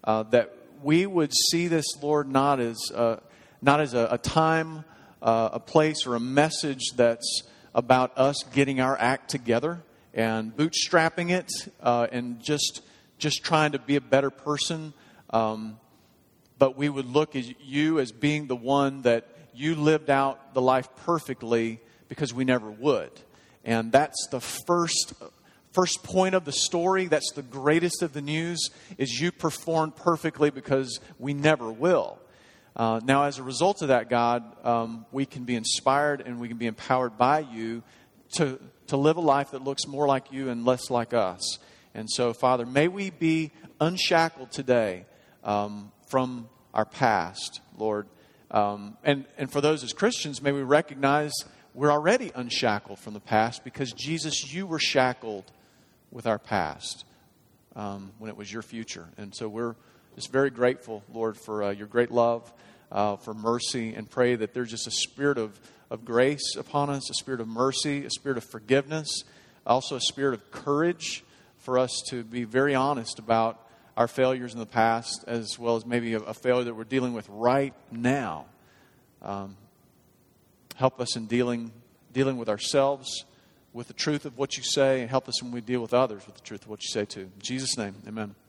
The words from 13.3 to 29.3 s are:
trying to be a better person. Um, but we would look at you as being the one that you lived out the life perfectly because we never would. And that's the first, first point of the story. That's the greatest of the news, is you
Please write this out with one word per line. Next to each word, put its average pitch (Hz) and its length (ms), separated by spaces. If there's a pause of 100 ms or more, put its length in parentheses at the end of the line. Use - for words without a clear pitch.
trying 156 260
to 139 80
be 139 160
a 139 60
better 135 280
person. 151 600 (380)
Um, 110 500 (760)
but 135 180
we 143 140
would 139 160
look 143 320
at 123 240
you 147 380
as 123 120
being 147 360
the 127 100
one 135 460
that 117 220 (340)
you 156 160
lived 151 340
out 139 440
the 131 80
life 127 260 (180)
perfectly 117 760 (260)
because 123 260
we 131 120
never 120 260
would. 107 400 (540)
And 113 260
that's 143 400
the 127 80
first, - 760 (600)
first 185 280
point 185 320
of 180 120
the 143 80
story. 185 540
That's 151 260
the 143 100
greatest 147 580
of 160 120
the 147 80
news, 156 480 (280)
is 123 220
you 175 140